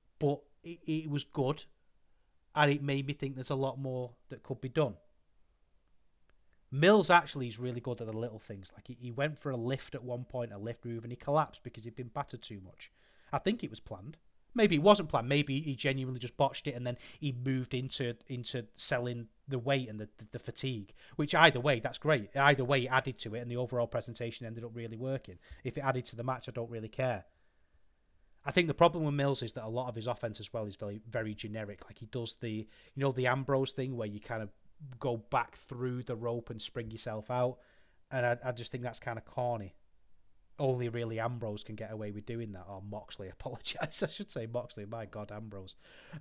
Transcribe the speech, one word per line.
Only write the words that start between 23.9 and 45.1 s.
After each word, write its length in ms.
ended 180
up 80
really 240
working. 420
If 120
it 40
added 260
to 100
the 60
match, 260
I 40
don't 180
really 180
care. 360
I 60
think 160
the 60
problem 280
with 120
Mills 280
is 120
that 120
a 20
lot 200
of 80
his 100
offense 320
as 140
well 140
is 100
very, 240
very 240
generic. 520
Like, 120
he 80
does 280
the, 160
you 160
know, 160
the 160
Ambrose 460
thing 240
where 100
you 140
kind 220
of 80
go 160
back 400
through 480
the 100
rope 360
and 120
spring 300
yourself 360
out. 300
And 120
I, 200
I 80
just 180
think 140
that's 160
kinda 220
corny. 520
Only 320
really 300
Ambrose 460
can 100
get 160
away 220
with 140
doing 260
that, 160
or 120
Moxley. 480
<laughs> 40
Apologise, 720
I 20
should 240
say 160
Moxley. 400
My 180
God, 280